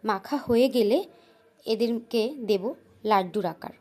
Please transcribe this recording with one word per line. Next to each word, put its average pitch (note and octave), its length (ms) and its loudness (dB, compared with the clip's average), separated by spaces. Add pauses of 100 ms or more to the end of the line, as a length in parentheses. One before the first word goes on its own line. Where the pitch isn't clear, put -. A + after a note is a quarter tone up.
মাখা G#3+ 320 -4
হয়ে B3 320 2
গেলে B3+ 360 2 (640)
এদেরকে A#3 680 -2 (160)
দেব G#3 240 0 (300)
লাড্ডুর G3 420 0
আকার। - 340 -8